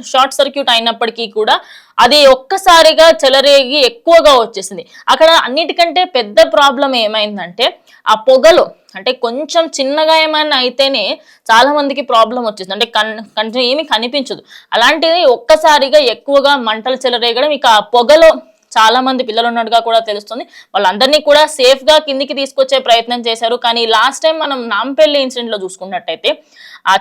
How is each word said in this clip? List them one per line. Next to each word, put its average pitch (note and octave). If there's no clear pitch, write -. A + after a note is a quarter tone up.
షార్ట్ C4+
సర్క్యూట్ C4+
అయినప్పటికీ A#3
కూడా A3+
అది C#4+
ఒక్కసారిగా E4
చెలరేగి C4+
ఎక్కువగా D4+
వచ్చేసింది. G3
అక్కడ D#4+
అన్నిటికంటే E4+
పెద్ద G#3
ప్రాబ్లం C#4
ఏమైందంటే G#3
ఆ -
పొగలు, C4
అంటే G3+
కొంచెం D4+
చిన్నగా D4+
ఏమైనా D4+
అయితేనే B3+
చాలా A#3+
మందికి C#4
ప్రాబ్లం A3+
వచ్చేసింది. F#3+
అంటే A3+
కన్-, G#3+
కంటిన్యూ A3+
ఏమీ D#4
కనిపించదు. A#3+
అలాంటిది D#4
ఒక్కసారిగా D4+
ఎక్కువగా C#4
మంటలు A3+
చెలరేగడం, B3
ఇక -
ఆ -
పొగలో D4
చాలా A3
మంది C4
పిల్లలు A3+
ఉన్నట్టుగా A#3
కూడా A3+
తెలుస్తుంది. G#3
వాళ్ళందరినీ G#3
కూడా D4
సేఫ్ C4
గా D#4
కిందికి C#4
తీసుకొచ్చే C4+
ప్రయత్నం A#3
చేశారు. A3+
కానీ A#3
లాస్ట్ B3+
టైమ్ D#4+
మనం C#4
నాంపల్లి C#4
ఇన్సిడెంట్ B3
లో G#3
చూసుకున్నట్టయితే F#3+
ఆ -